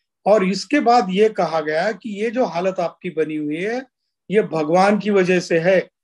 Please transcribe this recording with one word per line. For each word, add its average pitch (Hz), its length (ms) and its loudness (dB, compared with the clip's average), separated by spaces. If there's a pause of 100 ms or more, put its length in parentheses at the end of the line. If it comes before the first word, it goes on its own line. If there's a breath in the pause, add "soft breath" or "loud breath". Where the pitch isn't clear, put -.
(260)
और 196 180 4
इसके 196 360 -2
बाद 233 300 4
ये 202 180 2
कहा 165 320 -2
गया 156 320 -2
कि 220 180 -12 (120)
ये 233 80 -2
जो 240 140 -2
हालत 185 360 -4
आपकी 175 300 -6
बनी 156 260 -4
हुई 151 240 -6
है, 233 260 -6 (440)
ये 202 120 2
भगवान 180 560 2
की 202 120 -4
वजह 185 300 2
से 175 180 0
है, 175 300 2 (160)